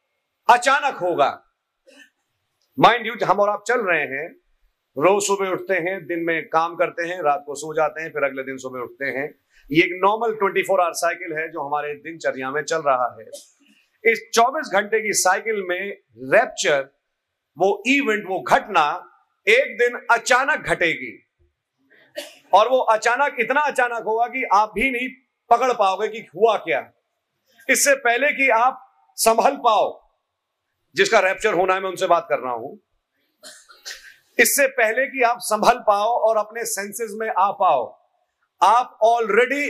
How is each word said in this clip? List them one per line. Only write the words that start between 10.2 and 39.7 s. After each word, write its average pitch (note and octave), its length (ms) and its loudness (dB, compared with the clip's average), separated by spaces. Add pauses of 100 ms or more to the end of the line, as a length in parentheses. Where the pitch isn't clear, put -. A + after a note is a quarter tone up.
ट्वेंटी F#3+ 260 -2
फ़ोर F#3 180 0
आवर E3+ 120 0
cycle F3 460 -4
है D#3+ 100 -6
जो D#3+ 120 -10
हमारे D3 340 -6
दिनचर्या C#3 560 -8
में D3 120 -4
चल D#3+ 140 -4
रहा B2+ 440 0
है। A2 60 -20 (840)
इस - 220 -6
चौबीस A#3+ 380 2
घंटे G#3 280 0
की G#3+ 120 -4
cycle G3+ 540 0
में F#3 240 -4 (280)
rapture, D3 720 0 (720)
वो G3 280 0
event, A3+ 420 0
वो F#3 140 -6
घटना F3 720 0 (340)
एक A#3 300 2
दिन - 320 -2
अचानक B3+ 500 2
घटेगी, D3+ 680 -4 (1200)
और G#3+ 160 6
वो C4 100 2
अचानक, A#3+ 640 2
इतना C4 200 0
अचानक A#3+ 420 -2
होगा A3 240 0
कि B3 260 -6
आप G#3+ 220 4
भी B3+ 160 0
नहीं B3+ 180 -4 (420)
पकड़ A#3+ 220 4
पाओगे G3+ 360 0
कि A3 100 -10
हुआ G#3 380 0
क्या। C3+ 360 -4 (800)
इससे C4+ 240 2
पहले C4 380 0
कि C4+ 160 0
आप B3 460 0 (220)
संभल A3+ 400 2
पाओ, - 600 0 (800)
जिसका G3 260 4
rapture F#3+ 340 0
होना F#3 200 2
है, F#3+ 60 -2
मैं F#3+ 80 -6
उनसे F#3 180 -4
बात E3+ 220 -4
कर C#3+ 100 0
रहा B2 140 -6
हूं, A#2+ 240 -10 (1600)
इससे C4 280 4
पहले B3+ 400 0
कि C4 160 -4
आप A#3 180 2
संभल G#3+ 380 2
पाओ G#3 300 2
और A3+ 280 0
अपने G#3+ 280 -4
senses G#3 500 -8
में A3 240 -6
आ F#3+ 120 2
पाओ, D#3 520 0 (600)
आप A#3 420 4
already A#3 640 2